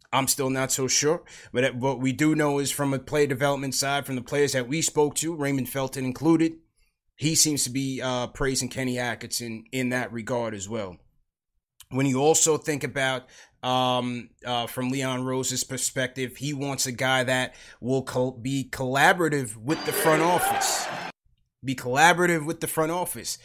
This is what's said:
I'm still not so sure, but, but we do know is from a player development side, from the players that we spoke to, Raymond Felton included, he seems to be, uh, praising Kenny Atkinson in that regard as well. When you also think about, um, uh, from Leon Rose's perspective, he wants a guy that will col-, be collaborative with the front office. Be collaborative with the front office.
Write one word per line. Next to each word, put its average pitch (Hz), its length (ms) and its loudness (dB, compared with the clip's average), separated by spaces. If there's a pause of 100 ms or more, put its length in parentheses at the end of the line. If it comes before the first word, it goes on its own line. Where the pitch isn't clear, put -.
(140)
I'm 131 140 2
still 131 240 0
not 131 200 0
so 131 160 0
sure, 156 360 2 (280)
but, 123 280 0
but 131 200 -2
we 131 120 0
do 151 240 4
know 147 240 2
is 139 100 -2
from 139 240 0
a 131 60 -2
player 147 260 2
development 135 480 0
side, 139 320 -2
from 135 100 -4
the 123 60 -4
players 143 300 0
that 127 160 0
we 151 160 -2
spoke 147 320 2
to, 165 180 -2
Raymond 139 360 0
Felton 135 360 -4
included, 160 520 2 (580)
he 160 180 0
seems 147 300 2
to 123 80 -4
be, 135 280 -4
uh, 123 280 -2
praising 131 420 -2
Kenny 127 300 -4
Atkinson 113 720 -6
in 127 180 -2
that 120 240 -4
regard 117 400 -4
as 98 160 -10
well. 101 280 -6 (920)
When 135 140 2
you 131 160 2
also 156 360 6
think 147 280 -4
about, 131 380 -2 (400)
um, 123 640 0 (160)
uh, 120 200 -2
from 127 260 -4
Leon 131 340 -2
Rose's 131 400 -2
perspective, 131 720 -4
he 147 160 -4
wants 135 320 -2
a 131 80 -6
guy 131 320 2
that 127 280 0 (280)
will 127 220 0
col-, 127 280 -2
be 131 400 -4
collaborative 139 840 2
with 131 280 -2
the - 60 -2
front 156 300 4
office. - 640 2 (800)
Be 131 100 -2
collaborative 165 720 4
with 165 160 -6
the 156 60 -4
front 160 260 0
office. 143 520 -6